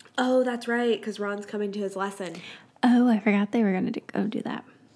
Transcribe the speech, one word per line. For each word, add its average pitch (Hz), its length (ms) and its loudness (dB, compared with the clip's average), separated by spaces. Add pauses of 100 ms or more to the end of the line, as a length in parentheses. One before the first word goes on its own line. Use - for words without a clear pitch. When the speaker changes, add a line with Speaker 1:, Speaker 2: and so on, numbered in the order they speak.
(180)
Speaker 1:
Oh, 254 240 4
that's 240 240 -4
right, 240 360 0
'cause 202 180 -6
Ron's 202 260 -4
coming 208 260 -4
to 208 60 -6
his 196 180 -4
lesson. 190 380 -6 (480)
Speaker 2:
Oh, 247 260 6
I 220 100 4
forgot 202 340 2
they 233 100 2
were 196 100 2
gonna - 180 0
do, - 160 -6
go - 200 -2
do - 160 -4
that. - 220 -8 (320)